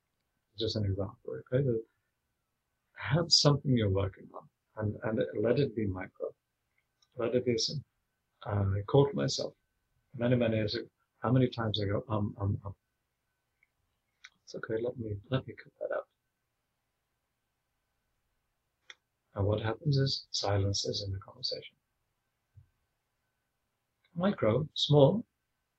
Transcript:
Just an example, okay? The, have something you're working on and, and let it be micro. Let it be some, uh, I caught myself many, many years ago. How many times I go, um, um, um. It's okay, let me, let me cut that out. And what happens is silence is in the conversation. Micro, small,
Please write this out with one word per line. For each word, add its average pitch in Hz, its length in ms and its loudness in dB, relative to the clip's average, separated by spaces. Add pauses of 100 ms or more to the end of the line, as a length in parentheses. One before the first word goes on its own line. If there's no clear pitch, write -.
(600)
Just 107 160 -2
an 104 100 -2
example, 98 300 -4 (140)
okay? 127 340 -2
The, 113 200 -2 (1120)
have 160 340 0
something 143 440 4
you're 107 140 4
working 95 440 -2
on - 140 -18 (300)
and, 107 260 -2
and 113 400 -2
let 123 160 2
it 123 160 -2
be 113 100 -2
micro. 92 420 -8 (920)
Let 117 180 -2
it 123 100 0
be 123 120 2
some, 139 260 -4 (640)
uh, 101 180 0 (120)
I 104 100 -2
caught 143 260 4
myself - 400 -4 (640)
many, 120 180 2
many 113 220 0
years 107 180 -2
ago. 113 100 -6 (360)
How 113 100 0
many 127 180 6
times 110 320 -4
I 101 40 -2
go, 101 240 -2
um, 104 300 -2
um, 98 260 -2
um. 95 80 -8 (1700)
It's - 120 -16
okay, 113 260 -6
let 120 160 -6
me, 110 180 -6 (140)
let 131 180 -2
me - 140 10
cut - 180 -20
that - 160 -2
out. - 120 -6 (3250)
And 101 120 0
what 107 140 2
happens 135 360 0
is 135 340 -2
silence 101 540 -2
is 107 200 -6
in 98 60 -8
the 98 80 -8
conversation. - 560 -12 (2500)
Micro, 156 600 0
small, 147 500 6 (540)